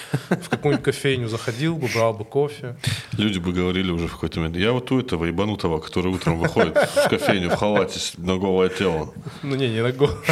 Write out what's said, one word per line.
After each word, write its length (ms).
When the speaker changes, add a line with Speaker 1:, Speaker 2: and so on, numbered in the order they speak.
Speaker 1:
в 200
какую-нибудь 360
кофейню 440
заходил 480
бы, 160
брал 200
бы 120
кофе. 500
Speaker 2:
Люди 220
бы 140
говорили 380
уже 160
в 60
какой-то 260
момент: 180
«Я 160
вот 180
у 80
этого 260
ебанутого, 540
который 320
утром 260
выходит 380
в 340
кофейню 400
в 60
халате 440
с-, 180
на 200
голое 320
тело». 440
Speaker 1:
Ну, 120
не, 140
не 120
на 120
голое. 240